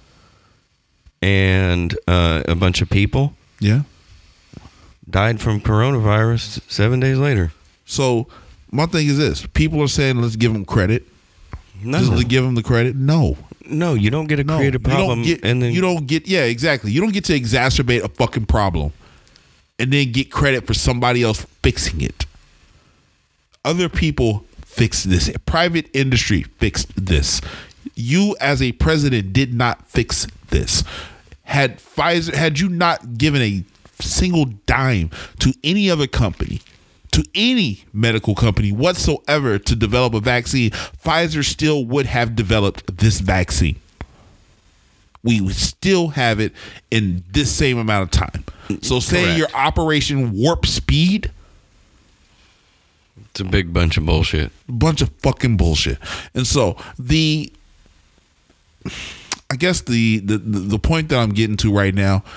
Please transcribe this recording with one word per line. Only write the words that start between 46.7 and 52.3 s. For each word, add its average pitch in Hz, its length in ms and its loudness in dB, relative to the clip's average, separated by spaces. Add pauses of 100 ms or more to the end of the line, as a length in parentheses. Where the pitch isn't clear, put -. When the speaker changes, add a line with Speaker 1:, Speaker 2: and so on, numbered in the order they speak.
Speaker 2:
in 95 400 -2
this 143 240 0
same 131 220 0
amount 107 260 0
of 90 80 -6
time. - 320 -2 (380)
So 123 180 -2
saying 175 260 0 (120)
Speaker 1:
Correct. - 20 2
Speaker 2:
your 156 140 2
Operation 143 800 0
Warp 139 320 2
Speed, 180 640 0 (2000)